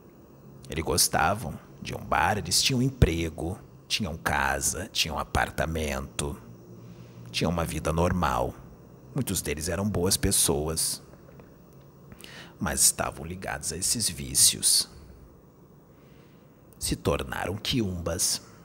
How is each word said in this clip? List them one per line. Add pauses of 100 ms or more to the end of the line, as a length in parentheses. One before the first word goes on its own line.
(680)
Eles
gostavam (220)
de
um
bar,
eles
tinham
emprego, (280)
tinham
casa,
tinham
apartamento, (920)
tinham
uma
vida
normal. (600)
Muitos
deles
eram
boas
pessoas, (1600)
mas
estavam
ligados
a
esses
vícios. (1900)
Se
tornaram
quiumbas. (240)